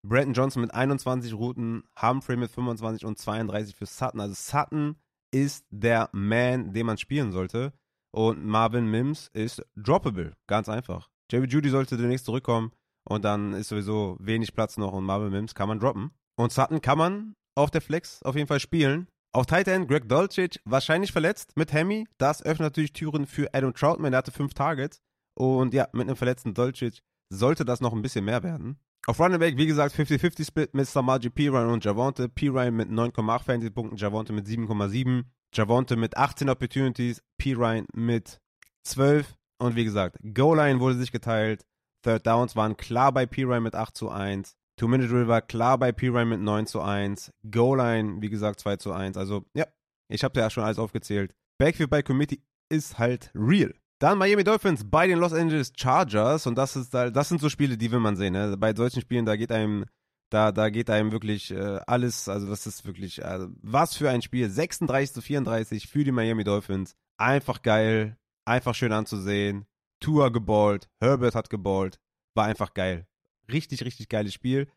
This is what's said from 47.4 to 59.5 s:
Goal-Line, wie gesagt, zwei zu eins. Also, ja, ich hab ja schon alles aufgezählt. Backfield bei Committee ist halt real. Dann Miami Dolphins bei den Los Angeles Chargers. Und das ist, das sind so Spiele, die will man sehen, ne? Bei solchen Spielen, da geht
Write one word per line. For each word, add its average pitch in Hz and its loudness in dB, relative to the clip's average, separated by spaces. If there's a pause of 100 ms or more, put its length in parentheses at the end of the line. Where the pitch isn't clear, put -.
Goal-Line, 113 2
wie 107 -4
gesagt, 104 -2
zwei 101 -2
zu 98 -8
eins. 95 -6
Also, 98 -4 (100)
ja, 156 0 (420)
ich 110 -4
hab 131 -4
ja 110 2
schon 107 -2
alles 110 0
aufgezählt. 104 -4 (240)
Backfield 151 2
bei 147 4
Committee 143 0 (280)
ist 156 -2
halt 120 0
real. 139 4 (260)
Dann 190 6
Miami 202 4
Dolphins 185 2
bei 160 4
den 175 4
Los 175 4
Angeles 160 2
Chargers. 131 2
Und 117 0
das 135 0
ist, 127 -6
das 123 0
sind 170 0
so 147 2
Spiele, 135 0
die 113 -2
will 123 4
man 104 2
sehen, 92 0
ne? 101 0
Bei 110 2
solchen 120 0
Spielen, 120 -2
da 107 2
geht 117 -4